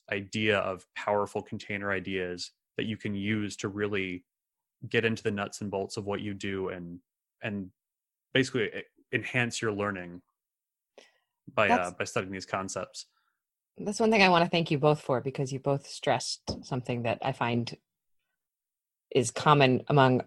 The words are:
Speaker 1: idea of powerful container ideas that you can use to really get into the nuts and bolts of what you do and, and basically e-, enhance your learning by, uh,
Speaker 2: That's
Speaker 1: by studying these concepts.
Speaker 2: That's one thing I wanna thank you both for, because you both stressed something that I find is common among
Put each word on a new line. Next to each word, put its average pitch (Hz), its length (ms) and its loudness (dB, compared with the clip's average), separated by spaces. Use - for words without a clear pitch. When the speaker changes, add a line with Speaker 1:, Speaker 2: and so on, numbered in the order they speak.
Speaker 1:
idea 104 480 0
of 95 260 -4
powerful 104 460 0
container 101 500 -6
ideas 90 600 -4
that 110 80 -4
you 107 120 -6
can 104 180 -6
use 104 420 -2
to 110 120 -6
really 98 540 -4
get 113 160 2
into 113 180 0
the 110 80 0
nuts 101 300 -6
and 101 100 -6
bolts 98 260 -4
of 104 80 -8
what 101 160 -4
you 101 120 -6
do 98 360 -4
and, 87 300 -10
and 101 260 -6
basically 127 320 2
e-, - 160 -8
enhance 120 480 -2
your 113 100 0
learning 92 500 -4
by, 104 160 2
uh, 92 80 4
Speaker 2:
That's 90 160 -2
Speaker 1:
by - 100 -6
studying 98 300 -6
these 95 120 -8
concepts. 95 600 -8
Speaker 2:
That's 202 220 -6
one 220 120 4
thing 214 100 6
I 185 80 8
wanna 170 200 6
thank 165 220 2
you 151 60 2
both 151 240 6
for, 123 200 0
because 135 320 -4
you 131 60 -6
both 139 280 -2
stressed - 540 -2
something 120 380 -4
that 117 180 0
I 135 100 0
find 120 440 -2
is 120 160 4
common 143 560 6
among 131 400 6